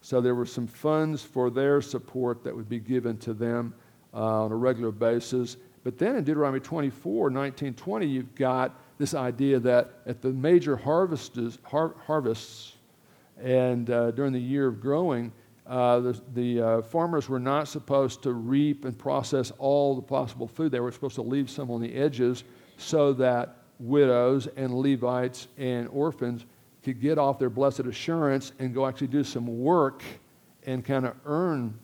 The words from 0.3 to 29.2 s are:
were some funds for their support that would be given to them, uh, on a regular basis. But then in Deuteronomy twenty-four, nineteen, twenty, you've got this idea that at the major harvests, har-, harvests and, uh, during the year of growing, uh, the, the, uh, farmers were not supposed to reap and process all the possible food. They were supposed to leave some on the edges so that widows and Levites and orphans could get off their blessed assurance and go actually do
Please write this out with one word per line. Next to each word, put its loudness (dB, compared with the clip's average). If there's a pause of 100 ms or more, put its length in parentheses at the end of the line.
were -2
some -6
funds -2
for 0
their 2
support -4
that -8
would -12
be -4
given -2
to -8
them, -4 (400)
uh, 0
on -2
a -2
regular 0
basis. 0 (260)
But -6
then 0
in 0
Deuteronomy 0
twenty-four, -2
nineteen, -4
twenty, -4
you've -4
got 0 (220)
this -2
idea 2
that 2
at -8
the 0
major 4
harvests, -2
har-, -2 (100)
harvests -4 (640)
and, 2
uh, 2
during 0
the -2
year 0
of -2
growing, 0 (340)
uh, 4
the, -2 (120)
the, 0
uh, 2
farmers 0
were -2
not 0
supposed 0
to 0
reap 0
and -8
process -2
all 2
the -6
possible -4
food. -2
They 0
were -2
supposed -8
to -6
leave -2
some -8
on -4
the -6
edges 2 (340)
so 4
that 2 (240)
widows 4 (100)
and -2
Levites 0 (100)
and -4
orphans -4 (380)
could -4
get 2
off 2
their 2
blessed 0
assurance -2
and -4
go 0
actually -4
do 0